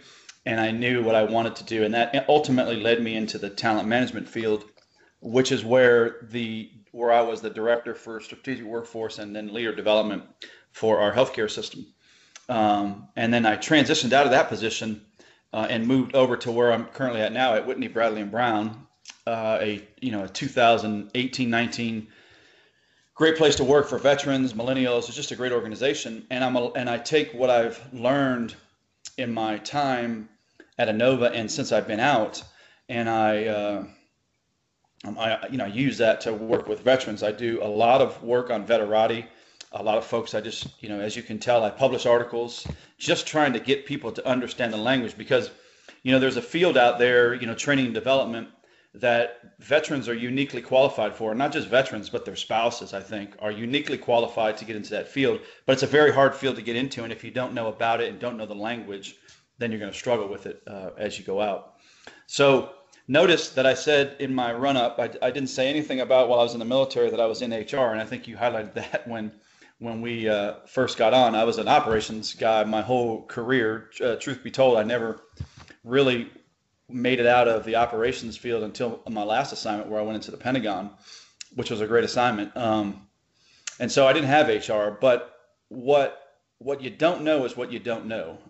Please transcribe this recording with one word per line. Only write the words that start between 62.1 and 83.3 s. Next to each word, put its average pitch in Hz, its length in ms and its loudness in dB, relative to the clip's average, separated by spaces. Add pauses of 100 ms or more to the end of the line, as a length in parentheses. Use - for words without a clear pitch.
So 135 420 4 (400)
notice 156 400 4
that 131 160 2
I 131 80 6
said 139 460 2
in 131 140 -4
my 120 200 -2
run-up, 123 440 0
I, 117 120 -2 (120)
I 127 100 2
didn't 135 180 -4
say 131 200 0
anything 147 300 -2
about 127 300 4
while 120 100 6
I 120 40 6
was 117 100 0
in 120 60 -8
the 113 60 -8
military 127 440 2
that 107 100 0
I 113 60 4
was 113 160 -2
in 117 100 -6
H 113 220 -6
R, 131 180 2
and 110 80 -2
I 110 60 -6
think 120 240 -10
you 107 80 -16
highlighted 110 360 -2
<laughs> - 20 -18
that - 340 -6
when, 110 240 -8 (460)
when 117 200 -8
we, 113 300 -4
uh, 104 240 0 (140)
first - 300 -2
got 113 160 4
on. 123 220 6
I 110 80 2
was 113 140 0
an 107 100 -2
operations 110 640 0
guy 110 300 2
my 107 180 -2
whole 120 440 -2
career. 113 680 -2 (100)
Uh, 120 140 0
truth 127 260 -8
be 117 100 -12
told, 131 260 4
I 107 60 4
never 113 360 -4 (640)
really 123 480 0 (560)
made 123 320 0
it 120 60 2
out 123 220 6
of 110 180 2
the 110 100 -2
operations 117 640 -2
field 117 240 -4
until 110 480 -6
my 107 140 -4
last 117 280 0
assignment 104 380 -6
where 107 100 -2
I 107 40 -2
went 107 140 -4
into 98 120 -12
the - 80 -14
Pentagon, 107 540 -4 (640)
which 120 160 -6
was 107 100 -4
a 107 60 0
great 113 160 4
assignment. 110 520 0
Um, 110 520 -2 (720)